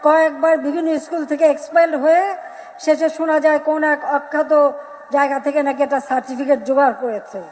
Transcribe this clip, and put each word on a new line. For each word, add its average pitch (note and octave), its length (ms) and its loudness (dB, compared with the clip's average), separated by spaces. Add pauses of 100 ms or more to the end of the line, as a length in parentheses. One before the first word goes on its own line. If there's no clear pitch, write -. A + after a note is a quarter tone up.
কয়েকবার D#4 480 4 (100)
বিভিন্ন D#4+ 240 -2 (160)
স্কুল E4 260 -6
থেকে D4+ 220 2
এক্সপেলড E4 400 0 (100)
হয়ে E4 200 4 (600)
শেষে D#4 240 2 (100)
শোনা D#4 280 0
যায় D4+ 220 4
কোন D#4 140 0 (120)
এক D4 80 -4 (160)
অখ্যাত D4+ 340 -2 (640)
জায়গা C#4 300 2
থেকে D4 220 0
নাকি C4+ 160 -2
একটা C#4 160 -2 (100)
সার্টিফিকেট C4 580 -2
জোগাড় C4+ 360 2
করেছে G#3 360 -8 (120)